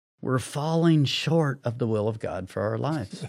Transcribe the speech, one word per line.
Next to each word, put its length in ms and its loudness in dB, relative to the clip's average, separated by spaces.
we're 180 0
falling 640 2
short 580 0
of 140 -4
the 100 0
will 200 2
of 120 -2
God 300 -6
for 120 -4
our 160 0
lives. 520 -4